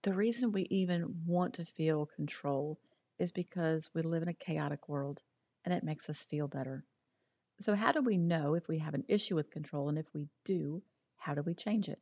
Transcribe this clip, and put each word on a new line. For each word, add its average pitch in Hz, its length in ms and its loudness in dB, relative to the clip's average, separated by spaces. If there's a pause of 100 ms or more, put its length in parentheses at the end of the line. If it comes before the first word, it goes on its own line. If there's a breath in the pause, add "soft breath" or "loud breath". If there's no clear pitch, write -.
The 196 100 2
reason 233 380 2
we 190 180 0
even 175 560 0
want 175 300 2
to 165 100 -6
feel 156 400 2
control 147 760 -4 (380 soft breath)
is 175 160 0
because 160 600 0
we 170 80 -2
live 165 200 0
in 170 80 -2
a 170 40 -4
chaotic 151 540 -4
world, 143 340 -4 (440)
and 180 80 2
it 175 100 0
makes 151 260 -4
us 151 140 -6
feel 147 240 -2
better. 135 380 -6 (760)
So 208 160 2
how 220 160 2
do 311 100 2
we 226 160 4
know 165 360 4
if 170 160 0
we 160 100 0
have 156 140 -2
an - 160 -2
issue - 260 2
with 151 160 0
control? 147 380 -4
And 151 80 0
if 156 160 -4
we 147 160 -6 (160)
do, 165 360 -2 (360)
how - 160 -6
do 147 80 0
we 170 120 -2
change 208 360 0
it? - 120 -8